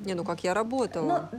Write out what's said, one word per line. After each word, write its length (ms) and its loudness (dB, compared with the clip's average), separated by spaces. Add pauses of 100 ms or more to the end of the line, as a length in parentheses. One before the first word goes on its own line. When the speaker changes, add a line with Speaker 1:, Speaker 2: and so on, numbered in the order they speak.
Speaker 1:
Не, 100 0
ну 80 0
как 200 -4
я 100 4
работала, 760 2
Speaker 2:
Ну 100 -